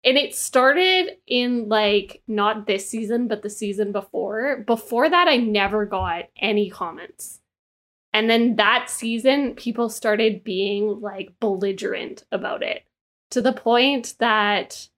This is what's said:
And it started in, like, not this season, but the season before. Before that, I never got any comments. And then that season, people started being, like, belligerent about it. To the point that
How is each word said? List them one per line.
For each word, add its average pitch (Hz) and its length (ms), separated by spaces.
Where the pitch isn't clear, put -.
And 262 140
it - 180
started 359 880
in, 247 440
like, 208 580
not 208 400
this 196 220
season, 226 380
but 208 140
the 208 80
season 202 420
before. 208 760
Before 240 420
that, 349 180
I 277 100
never 208 480
got 185 400
any 208 320
comments. - 720
And 220 160
then 233 280
that 220 340
season, 240 640
people 233 340
started 214 540
being, 202 580
like, 190 380
belligerent 196 920
about - 300
it. - 220
To 247 100
the 254 120
point 247 680
that 208 680